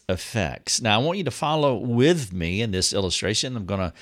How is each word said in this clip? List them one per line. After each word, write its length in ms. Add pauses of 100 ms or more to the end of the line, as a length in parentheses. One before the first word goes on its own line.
effects. 760
Now, 160
I 60
want 140
you 80
to 60
follow 440
with 560
me 300
in 100
this 220
illustration 640
I'm 80
gonna 360